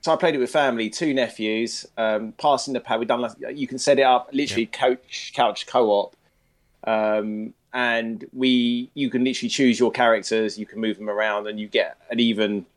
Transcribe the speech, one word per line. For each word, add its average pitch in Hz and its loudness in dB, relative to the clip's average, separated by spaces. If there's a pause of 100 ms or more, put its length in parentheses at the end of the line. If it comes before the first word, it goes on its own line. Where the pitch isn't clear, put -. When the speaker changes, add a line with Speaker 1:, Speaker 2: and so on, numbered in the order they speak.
Speaker 1:
So 160 0
I 156 2
played 160 2
it 139 -2
with 123 0
family, 123 0
two 151 -2
nephews, 113 -2 (120)
um, 110 -2
passing 139 0
the 120 -2
pad. 113 -2
We've 113 -4
done, 120 0
like, 117 -4 (220)
you 143 -6
can 131 -10
set 139 2
it 135 4
up, 127 4
literally 131 -2
Speaker 2:
Yep. - -10
Speaker 1:
couch, - -2
couch 113 0
co-op. 104 2 (680)
Um, 107 -2 (220)
and 117 -2
we, 123 2
you 139 -2
can 123 0
literally 123 -2
choose 123 4
your 117 4
characters, 110 2
you 107 -8
can 107 -14
move 107 -2
them 107 -10
around, 104 -2
and 107 -8
you 107 -8
get 98 -2 (120)
an 117 -4
even 107 0 (120)